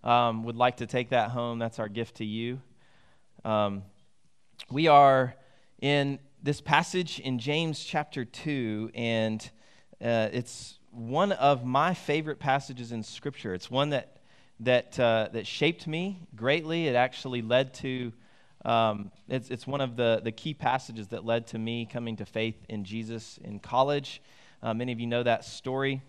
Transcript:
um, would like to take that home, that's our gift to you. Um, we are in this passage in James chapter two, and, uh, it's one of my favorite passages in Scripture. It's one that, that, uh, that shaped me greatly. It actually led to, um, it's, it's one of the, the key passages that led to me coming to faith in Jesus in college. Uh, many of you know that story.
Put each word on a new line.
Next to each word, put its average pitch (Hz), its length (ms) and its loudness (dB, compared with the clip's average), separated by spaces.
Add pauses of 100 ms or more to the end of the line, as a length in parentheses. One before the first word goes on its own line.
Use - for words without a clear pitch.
um, 117 400 4
would 117 120 -6
like 123 220 2
to 117 80 -6
take 123 240 -2
that 117 200 2
home, 120 280 -4
that's 113 200 -4
our 110 100 -4
gift 113 280 -6
to 113 80 -6
you. 117 360 -4 (840)
Um, 104 380 0 (840)
we 151 200 2
are 135 460 8 (460)
in 139 380 0 (240)
this 143 180 -2
passage 165 580 0
in 131 200 -4
James 147 440 -2
chapter 147 440 -4
two, 113 680 -4
and, 113 540 -2 (540)
uh, 113 300 2
it's - 460 -8 (120)
one 131 420 0
of 135 320 4
my 143 300 2
favorite 151 460 -4
passages 131 520 -2
in 113 100 -6
Scripture. - 520 -8
It's - 160 -10
one 139 200 2
that, - 280 -4 (400)
that, 123 420 2
uh, 113 320 4
that 113 140 -6
shaped 165 400 0
me 175 320 -4 (180)
greatly. 156 520 0
It 123 60 2
actually 123 460 2
led 127 340 2
to, 127 380 -6 (540)
um, 110 440 2 (180)
it's, 127 220 -4
it's 123 160 -8
one 139 140 -4
of 123 160 -4
the, 117 260 4
the 113 100 -4
key 156 200 -8
passages 117 560 -4
that 104 160 -8
led 117 240 0
to 117 100 -8
me 117 280 -4
coming 117 300 -8
to 101 100 -10
faith 113 420 -4
in 104 160 -6
Jesus 110 540 -10
in 104 220 -12
college. 139 600 0 (420)
Uh, 113 120 -2
many 123 180 -4
of 113 80 -6
you 117 60 -4
know 120 160 0
that 120 240 2
story. 135 640 -4